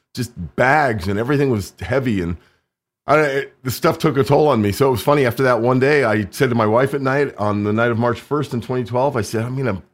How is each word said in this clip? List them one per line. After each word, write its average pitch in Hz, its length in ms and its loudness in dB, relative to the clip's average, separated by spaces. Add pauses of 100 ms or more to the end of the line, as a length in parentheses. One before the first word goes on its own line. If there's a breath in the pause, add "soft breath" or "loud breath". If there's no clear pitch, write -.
(140)
Just 123 180 -8 (240)
bags, 127 540 0
and 101 100 -2
everything 139 300 0
was 104 320 -4
heavy, 120 400 -2
and 85 160 -4 (680 soft breath)
I, 151 160 4
it, 139 320 -2 (100)
the 127 80 -4
stuff 165 260 0
took 151 200 -2
a 135 60 2
toll 147 240 4
on 123 140 2
me. 101 100 2
So 135 160 2
it 135 40 4
was 120 120 -2
funny, 143 220 4
after 120 180 0
that 127 160 2
one 123 200 2
day, 139 260 4
I 107 260 0
said 135 180 0
to 120 60 -2
my 117 120 2
wife 127 260 2
at 143 80 -4
night, 135 360 -2
on 104 280 -2
the 104 80 0
night 117 180 2
of 113 80 -2
March 120 220 0
first 143 320 -4
in 117 80 -4
twenty 127 240 -4
twelve, 123 320 -2
I 110 60 0
said, 110 200 -4
"I'm 123 140 -6
gonna 110 240 -4 (120)